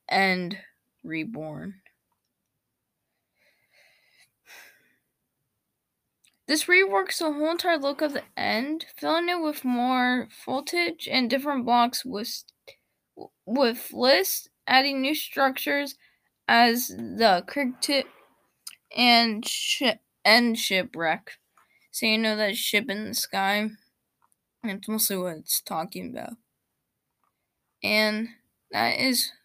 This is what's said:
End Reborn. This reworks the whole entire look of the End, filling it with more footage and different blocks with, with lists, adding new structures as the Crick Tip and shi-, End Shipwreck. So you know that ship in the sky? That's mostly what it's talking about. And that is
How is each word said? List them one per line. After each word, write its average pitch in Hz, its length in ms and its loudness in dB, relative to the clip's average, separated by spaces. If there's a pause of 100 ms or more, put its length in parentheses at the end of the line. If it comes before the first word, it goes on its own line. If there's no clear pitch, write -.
End 185 520 0 (440)
Reborn. 160 720 -10 (4000)
This 302 180 0
reworks 381 540 2
the 320 120 -2
whole 302 200 0
entire 339 260 0
look 277 240 -2
of 302 120 -2
the - 100 -6 (120)
End, 262 500 -4 (120)
filling 330 320 0
it 349 120 -2
with 302 220 -4
more 247 680 2
footage 330 800 -4
and 247 200 0
different 269 360 -2
blocks 240 380 2
with, 220 400 -8 (1000)
with 240 480 0
lists, 277 560 2 (180)
adding 269 340 2
new 277 140 0
structures 285 800 -2 (520)
as 233 400 4
the 202 600 2
Crick 254 320 -4
Tip 277 280 -2 (880)
and 233 520 4
shi-, - 520 -2 (260)
End 226 320 6
Shipwreck. 170 800 -2 (540)
So - 140 -4
you 220 120 2
know 220 180 0
that 214 220 0
ship - 320 0
in 208 160 -6
the 208 80 -12
sky? 202 560 -2 (960)
That's 196 240 -8
mostly 214 300 -2
what 180 200 -6
it's - 240 -4
talking - 480 -8
about. - 240 -12 (1500)
And 214 460 0 (420)
that - 280 0
is 254 320 0 (140)